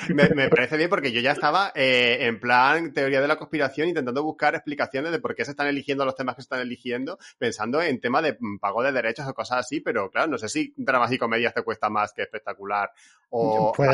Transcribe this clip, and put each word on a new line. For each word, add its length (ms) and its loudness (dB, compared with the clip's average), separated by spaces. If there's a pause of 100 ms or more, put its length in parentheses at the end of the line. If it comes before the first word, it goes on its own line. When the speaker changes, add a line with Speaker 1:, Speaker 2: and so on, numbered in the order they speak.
(140)
Speaker 1:
me, 160 6
me 200 2
parece 260 2
bien 140 2
porque 220 0
yo 100 0
ya 120 2
estaba, 420 0
eh, 460 4
en 180 0
plan 540 4
teoría 280 2
de 60 2
la 100 2
conspiración 520 -2
intentando 340 -2
buscar 320 0
explicaciones 560 -4
de 80 -2
por 160 -4
qué 100 -4
se 60 -10
están 160 -4
eligiendo 360 -2
los 120 -2
temas 200 -6
que 60 -18
se 40 -16
están 160 -6
eligiendo, 580 -6 (180)
pensando 440 -2
en 200 -2
tema 220 0
de, 160 -2
mm, 180 -8
pago 260 -2
de 80 0
derechos 360 -2
o 80 -8
cosas 240 -4
así, 220 -6
pero 280 -2
claro, 220 0
no 80 -2
sé 100 -6
si 260 -4
dramas 360 2
y 80 0
comedias 340 0
te 100 -2
cuesta 260 -2
más 240 0
que 100 -6
espectacular, 680 -6 (380)
o 420 2
Speaker 2:
Puede 220 2